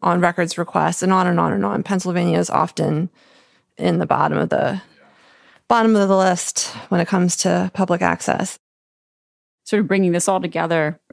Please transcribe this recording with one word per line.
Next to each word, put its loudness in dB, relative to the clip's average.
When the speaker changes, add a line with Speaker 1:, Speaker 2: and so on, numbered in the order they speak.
Speaker 1:
on 0
records 0
requests, -2
and 2
on 2
and 2
on 2
and -2
on. -2
Pennsylvania -2
is -2
often -2
in 0
the -2
bottom 0
of 0
the, 0
bottom 4
of 4
the 4
list 0
when 2
it -2
comes 2
to 0
public 0
access. -2
Speaker 2:
Sort 0
of 0
bringing 2
this 0
all 0
together, -2